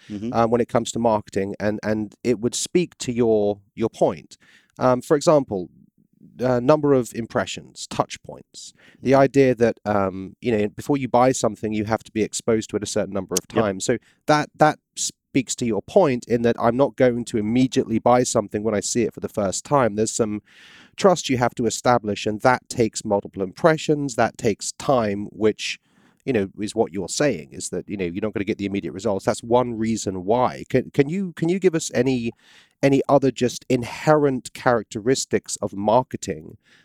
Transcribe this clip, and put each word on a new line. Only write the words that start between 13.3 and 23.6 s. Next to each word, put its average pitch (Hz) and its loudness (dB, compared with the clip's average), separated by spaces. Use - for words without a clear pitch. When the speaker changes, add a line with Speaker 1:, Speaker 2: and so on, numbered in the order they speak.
Speaker 2:
of 90 -2
Speaker 1:
Yep. 113 2
Speaker 2:
times. 98 -2
So 120 0
that, 147 2
that 151 2
speaks - -6
to 127 -4
your 104 0
point 143 2
in 120 0
that 117 2
I'm 117 2
not 131 2
going 123 2
to - -4
immediately 113 0
buy 123 4
something 104 -2
when 107 -2
I 101 0
see - -2
it - -2
for - -16
the 101 -8
first 98 -4
time. 123 2
There's 110 0
some 104 -2
trust 180 2
you 127 0
have 120 0
to 120 -2
establish, 110 0
and 107 -2
that 127 2
takes - -2
multiple 101 -2
impressions. 147 0